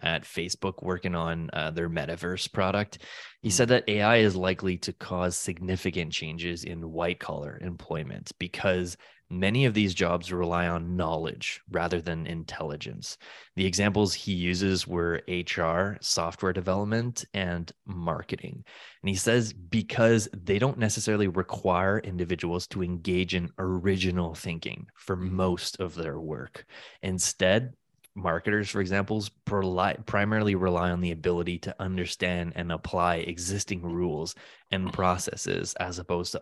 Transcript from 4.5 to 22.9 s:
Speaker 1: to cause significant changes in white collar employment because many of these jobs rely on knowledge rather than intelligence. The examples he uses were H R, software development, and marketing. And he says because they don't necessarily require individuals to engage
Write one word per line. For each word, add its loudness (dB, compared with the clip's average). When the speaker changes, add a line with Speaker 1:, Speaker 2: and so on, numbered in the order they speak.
Speaker 1:
to -6
cause 0
significant -2
changes -6
in -8
white 0
collar -8
employment -8
because 0
many 2
of 4
these 4
jobs 2
rely 2
on -2
knowledge -2
rather 0
than -4
intelligence. -8
The 2
examples 4
he -2
uses 2
were 0
H -4
R, 2
software 0
development, 0
and -2
marketing. -6
And -2
he 2
says 4
because 4
they 0
don't 2
necessarily 2
require 2
individuals -2
to -4
engage 0